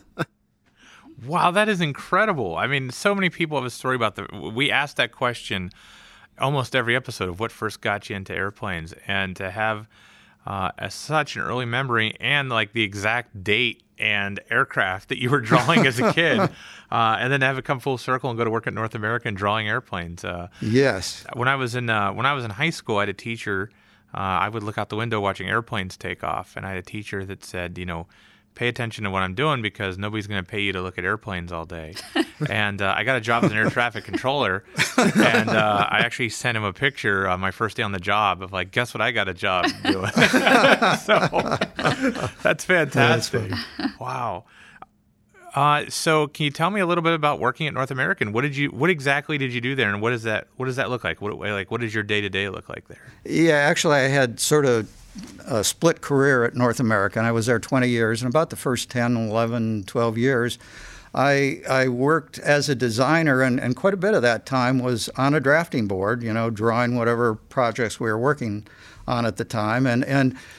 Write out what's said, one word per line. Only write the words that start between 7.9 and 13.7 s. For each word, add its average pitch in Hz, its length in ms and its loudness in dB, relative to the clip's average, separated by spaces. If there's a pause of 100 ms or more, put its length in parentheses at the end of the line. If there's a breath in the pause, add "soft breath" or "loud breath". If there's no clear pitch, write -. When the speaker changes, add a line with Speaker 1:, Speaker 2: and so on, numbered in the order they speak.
Speaker 1:
you 104 80 -6
into 95 180 -8
airplanes, 95 600 -6 (120)
and 95 300 2
to 95 140 -6
have, 107 360 -2 (600 soft breath)
uh, 95 320 -4
a, 98 120 -6
such - 460 -4
an - 60 -6
early 120 240 -4
memory 120 540 0
and, 139 280 0
like, 110 240 0
the 113 100 2
exact 104 640 -2
date 110 380 0 (160)